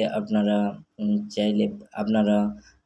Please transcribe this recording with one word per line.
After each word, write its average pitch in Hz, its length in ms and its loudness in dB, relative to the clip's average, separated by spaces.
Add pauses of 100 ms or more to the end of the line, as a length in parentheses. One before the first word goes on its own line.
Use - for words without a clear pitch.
আপনারা, 107 480 0 (420)
উম, 104 180 0 (120)
চাইলে 104 360 0 (280)
আপনারা, 104 440 2 (500)